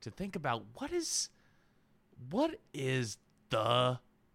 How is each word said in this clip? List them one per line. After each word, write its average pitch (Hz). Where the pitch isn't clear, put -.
to -
think 190
about 131
what 285
is, -
what 294
is 131
the 123